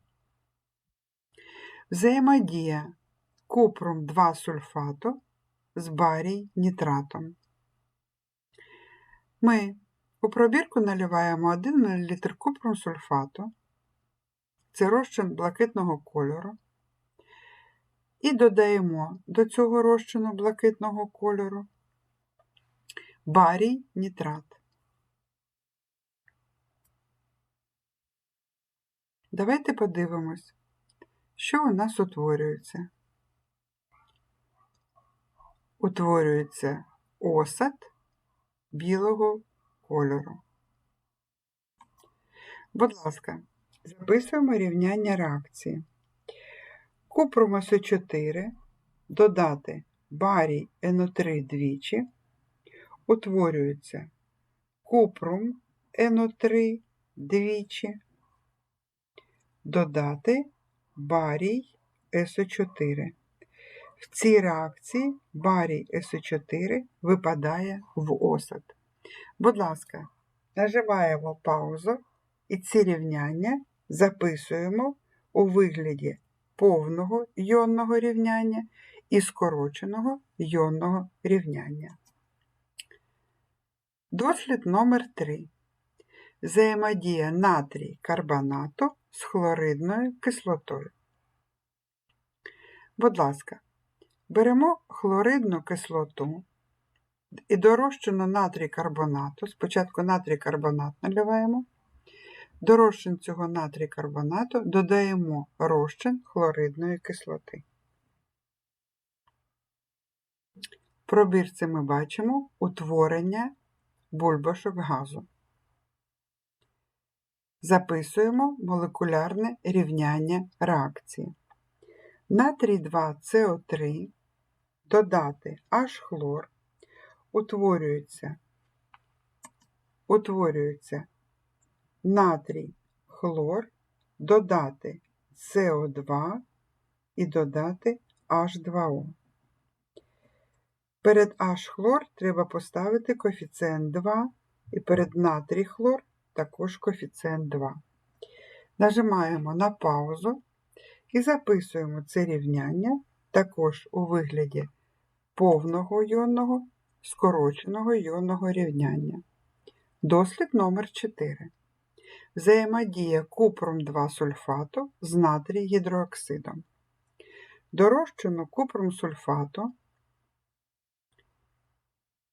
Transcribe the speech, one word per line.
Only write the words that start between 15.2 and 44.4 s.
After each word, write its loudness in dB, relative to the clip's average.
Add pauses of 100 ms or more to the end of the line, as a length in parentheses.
блакитного -2
кольору. -6 (1600)
І 2
додаємо 4
до 2
цього 2
розчину 2
блакитного 0
кольору -4 (1600)
барій 4 (100)
нітрат. -6 (4000)
Давайте 0
подивимось, -4 (800)
що 0
у 4
нас -2
утворюється. -4 (3000)
Утворюється 0 (340)
осад 0 (960)
білого 0 (400)
кольору. -2 (2250)
Будь 0
ласка, -10 (460)
записуємо 0